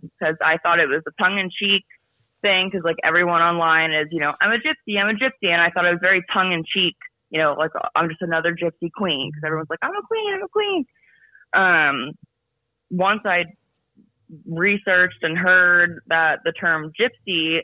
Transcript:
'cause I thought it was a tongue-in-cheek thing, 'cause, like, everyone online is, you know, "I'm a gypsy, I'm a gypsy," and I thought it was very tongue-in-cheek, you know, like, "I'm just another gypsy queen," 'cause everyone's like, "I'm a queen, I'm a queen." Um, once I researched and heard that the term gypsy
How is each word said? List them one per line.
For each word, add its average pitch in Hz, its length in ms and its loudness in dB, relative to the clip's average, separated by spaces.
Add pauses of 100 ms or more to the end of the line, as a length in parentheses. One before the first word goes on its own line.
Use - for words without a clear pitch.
(200)
'cause 160 240 -2
I 160 140 2
thought 170 220 2
it 156 100 2
was 156 180 -2
a 147 40 -8 (100)
tongue-in-cheek 196 640 -2 (560)
thing, 190 300 0
'cause, 190 120 -6
like, 165 200 0
everyone 170 380 2
online 165 500 2
is, 151 200 0
you 165 80 -4
know, 147 220 -2
"I'm 208 100 2
a 233 60 2
gypsy, 226 420 -4
I'm 202 100 0
a 220 40 0
gypsy," 214 380 -2
and 170 100 2
I 170 80 4
thought 175 160 0
it 175 60 4
was 170 100 -2
very 185 220 2 (100)
tongue-in-cheek, 185 640 -2 (320)
you 156 100 -4
know, 151 140 2
like, 156 180 -2 (240)
"I'm 165 140 2
just 160 120 -12
another 170 340 0
gypsy 170 360 -4
queen," 151 400 -4
'cause 151 140 -10
everyone's 156 240 -4
like, - 140 -8
"I'm 339 120 -4
a 415 60 -6
queen, 427 320 -4
I'm 392 100 -6
a 370 60 -8
queen." 392 360 -2 (680)
Um, 156 580 2 (800)
once 196 360 0
I 175 200 0 (1000)
researched 180 760 0
and 160 140 -2
heard 175 680 4
that 165 360 2
the 170 100 -2
term 160 460 -4
gypsy 165 640 -2